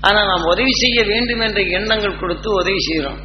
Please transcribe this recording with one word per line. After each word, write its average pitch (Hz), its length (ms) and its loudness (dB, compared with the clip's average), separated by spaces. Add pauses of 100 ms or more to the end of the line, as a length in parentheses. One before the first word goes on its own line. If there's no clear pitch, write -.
ஆனா 202 220 2
நாம் 185 240 0
உதவி 214 280 2
செய்ய 240 300 2
வேண்டும் 226 380 0
என்ற 214 180 0 (100)
எண்ணங்கள் 202 500 -2
கொடுத்து 175 320 -4
உதவி 185 280 0
செய்கிறோம். 147 440 -4